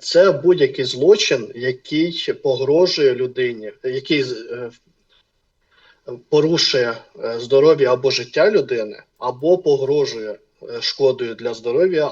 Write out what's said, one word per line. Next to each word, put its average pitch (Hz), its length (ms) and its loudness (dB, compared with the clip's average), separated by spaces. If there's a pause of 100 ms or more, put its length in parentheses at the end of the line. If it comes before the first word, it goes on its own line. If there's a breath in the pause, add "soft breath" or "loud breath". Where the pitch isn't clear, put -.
це 180 300 4
будь-який 143 540 2
злочин, 127 720 2
який 135 800 -4 (100)
погрожує 139 720 2
людині, 123 560 -6 (120)
який 131 400 -2
з-, 127 100 -6 (180)
е, 120 200 -12 (1600 soft breath)
порушує, 147 640 2 (300)
е, 117 160 -6
здоров'я 135 540 4
або 127 180 0
життя 151 400 0
людини, 120 520 -2 (140)
або 127 400 0
погрожує, 135 720 -2
е, - 500 -14
шкодою 123 540 -2
для 113 180 -6
здоров'я 147 580 0